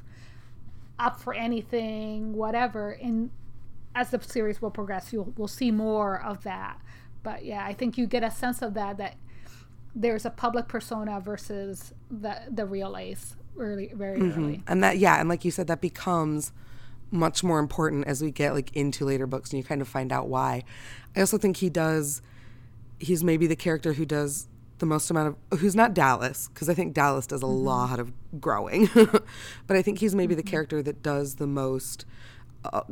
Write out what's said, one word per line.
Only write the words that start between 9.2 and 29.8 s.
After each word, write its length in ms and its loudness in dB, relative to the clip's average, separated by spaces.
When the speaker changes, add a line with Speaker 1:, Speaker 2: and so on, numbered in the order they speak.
Speaker 1:
there's 300 0
a 40 -2
public 380 -2
persona 520 -4
versus 720 -8
the, 380 -6
the 160 -2
real 320 -4
Ace 380 -10
early, 360 -4
very 260 -4
Speaker 2:
Mm-hmm. 240 2
Speaker 1:
early. 240 -2
Speaker 2:
And 160 4
that, 140 6
yeah, 220 8
and 100 2
like 160 0
you 60 2
said, 160 -2
that 140 0
becomes 720 0
much 320 2
more 160 4
important 460 0
as 160 -2
we 100 0
get, 220 2
like, 220 -2
into 280 0
later 220 2
books 260 -6
and 60 -2
you 60 -2
kind 180 -2
of 60 -4
find 240 -4
out 180 -2
why. 340 0
I 60 4
also 160 4
think 200 4
he 120 2
does, 520 0
he's 240 2
maybe 240 6
the 80 4
character 380 0
who 120 0
does 420 -2
the 80 -2
most 240 2
amount 260 2
of, 80 2
who's 160 4
not 180 8
Dallas, 600 4
'cause 160 -4
I 40 6
think 200 0
Dallas 340 4
does 140 -4
a 60 -2
Speaker 1:
Mm-hmm. 180 0
Speaker 2:
lot 340 2
of 140 -4
growing, 520 4
<laughs> 40 6
but 800 6
I 60 8